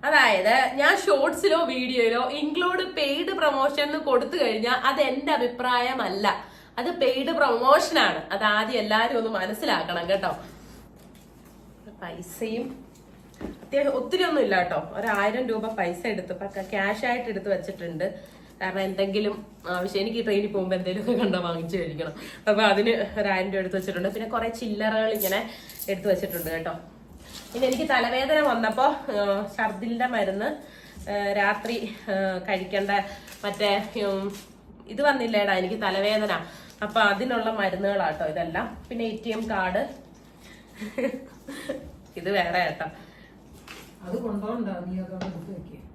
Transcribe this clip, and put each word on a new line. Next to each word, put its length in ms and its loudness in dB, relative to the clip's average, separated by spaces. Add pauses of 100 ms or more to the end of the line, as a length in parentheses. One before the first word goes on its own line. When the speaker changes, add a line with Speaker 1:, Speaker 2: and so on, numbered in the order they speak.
Speaker 1:
അതായത് 480 6 (260)
ഞാൻ 120 6 (120)
ഷോർട്സിലോ 520 4 (140)
വീഡിയോയിലോ 500 2 (200)
ഇൻക്ലൂഡ് 420 0 (140)
പെയ്ഡ് 420 0
പ്രൊമോഷൻ 480 4
എന്ന് 120 -2 (100)
കൊടുത്തു 320 4
കഴിഞ്ഞാൽ 360 2 (120)
അത് 180 0
എന്റെ 300 0
അഭിപ്രായമല്ല, 880 0 (520)
അത് 100 0 (120)
പെയ്ഡ് 380 2
പ്രൊമോഷനാണ്. 800 6 (140)
അത് 120 0 (120)
ആദ്യം 260 0
എല്ലാവരും 380 2
ഒന്ന് 180 -2
മനസ്സിലാക്കണം 720 -2
കേട്ടോ. 200 2 (1700)
പൈസയും 640 -6 (960)
അത്യാവശ്യം 360 2
ഒത്തിരി 300 2
ഒന്നും 160 2
ഇല്ല 160 2
കേട്ടോ. 180 0 (180)
ഒരായിരം 520 0
രൂപ 160 -2 (140)
പൈസ 220 -2 (120)
എടുത്ത് 220 -6
ഇപ്പൊ 200 -10
ക-, 180 -6
ക്യാഷ് 360 0
ആയിട്ട് 240 -2
എടുത്ത് 220 -4
വെച്ചിട്ടുണ്ട്. 500 -6 (560)
കാരണം 280 -2
എന്തെങ്കിലും 460 0 (380)
ആവശ്യം, 300 -2
എനിക്ക് 180 -2
ഈ 60 -2
ട്രെയിനിൽ 260 2
പോകുമ്പോ 240 0
എന്തെങ്കിലും 280 -4
ഒക്കെ 180 2
കണ്ടാ 240 2
വാങ്ങിച്ചു 340 -4
കഴിക്കണം. 340 -6 (360)
അപ്പൊ 100 6 (100)
അതിന് 220 4 (280)
ഒരായിരം 300 0
രൂപ 120 0
എടുത്ത് 160 -2
വെച്ചിട്ടുണ്ട്. 360 -2
പിന്നെ 200 -6
കുറെ 140 0 (120)
ചില്ലറകൾ 580 0
ഇങ്ങനെ 220 0 (500)
എടുത്ത് 220 -2
വെച്ചിട്ടുണ്ട് 420 -4
കേട്ടോ. 200 -4 (760)
പിന്നെ 180 2
എനിക്ക് 220 0
തലവേദന 480 2 (100)
വന്നപ്പോ, 360 2 (340)
ആ, 20 2 (340)
ഛർദിലിന്റെ 580 -2
മരുന്ന്, 360 0 (640)
ആ, 20 -4 (260)
രാത്രി, 380 0 (360)
ആ, 20 0 (320)
കഴിക്കേണ്ട 440 -2 (520)
മറ്റേ, 260 0 (380)
ഉം, 200 -2 (640)
ഇത് 140 -4
വന്നില്ലേടാ 540 4
എനിക്ക് 240 -2
തലവേദന, 480 2 (520)
അപ്പൊ 140 0 (120)
അതിനുള്ള 380 0 (100)
മരുന്നുകളാട്ടോ 760 0
ഇതെല്ലാം. 340 -2 (220)
പിന്നെ 220 -4
എ 120 -6
ടി 140 -4
എം 140 -4
കാർഡ്, 300 0 (2500)
ഇത് 180 -4
വേറെ 280 0
കേട്ടോ. 220 -4 (1160)
Speaker 2:
അത് 200 -4
കൊണ്ടോണ്ട, 420 -4 (200)
നീ 180 -6
അത് 80 -12
അവിടെ 160 -6
എടുത്ത് 260 -12
വെക്ക്. 240 -14 (160)